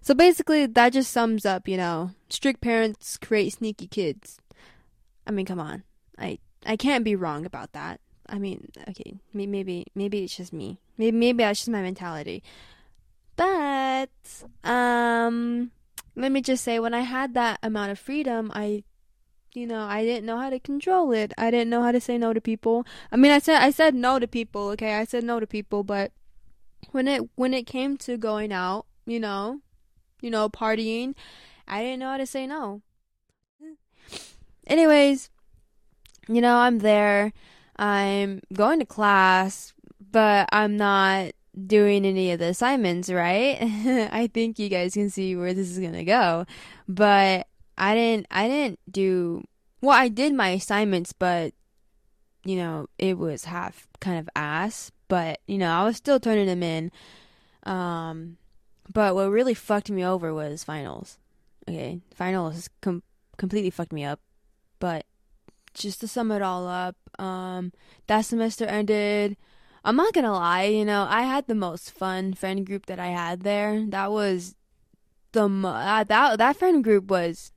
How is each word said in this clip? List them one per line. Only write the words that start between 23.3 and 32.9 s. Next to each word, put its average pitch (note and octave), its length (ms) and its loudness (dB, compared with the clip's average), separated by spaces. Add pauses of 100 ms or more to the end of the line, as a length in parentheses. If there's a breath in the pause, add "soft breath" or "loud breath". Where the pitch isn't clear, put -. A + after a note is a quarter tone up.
I C#4+ 80 8
said, D#4 220 4
I C4+ 100 6
said D#4 240 4
no B3+ 240 2
to A#3 80 0
people, G#3 420 -6
okay? G#3+ 260 -4
I A3 100 -2
said A#3 180 -4
no A#3 160 -2
to A3 80 -4
people, G#3 360 -4
but G3+ 280 -2 (800)
when C4 160 -2
it, B3 280 -2
when B3+ 180 0
it B3 120 -4
came C4+ 320 -4
to B3 200 -8
going G#3+ 340 -4
out, F#3 340 -4 (200)
you A#3 140 -4
know, G#3+ 420 -6 (600)
you A#3+ 80 -10
know, G#3+ 200 -2
partying, A3+ 680 -4 (520 loud breath)
I G3+ 140 -8
didn't B3+ 180 -8
know C4 120 -8
how C4+ 60 -6
to C4+ 80 -4
say C4 200 -8
no. A#3+ 360 -10 (1900 loud breath)